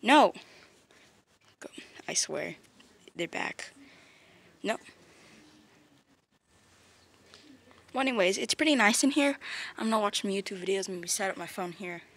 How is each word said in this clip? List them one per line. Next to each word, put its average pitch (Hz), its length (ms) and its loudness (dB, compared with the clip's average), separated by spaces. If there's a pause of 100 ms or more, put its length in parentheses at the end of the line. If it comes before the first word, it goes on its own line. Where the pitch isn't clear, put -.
No. 240 320 6 (1300)
Go. - 80 -16 (400)
I 165 60 -4
swear. 156 420 -2 (580)
They're 170 140 -6
back. - 440 -8 (880)
No. 185 140 -2 (3250)
Well, 254 100 0
anyways, 220 340 2
it's - 180 -2
pretty 311 200 4
nice 226 300 6
in 269 80 4
here. 277 260 2 (400)
I'm 220 120 -2
gonna 220 120 2
watch 202 200 -2
some 202 80 -4
YouTube 196 320 -6
videos, 190 260 -4
maybe 175 200 -10
set 190 220 -4
up - 60 -8
my 175 100 -10
phone 180 260 -8
here 175 300 -12 (140)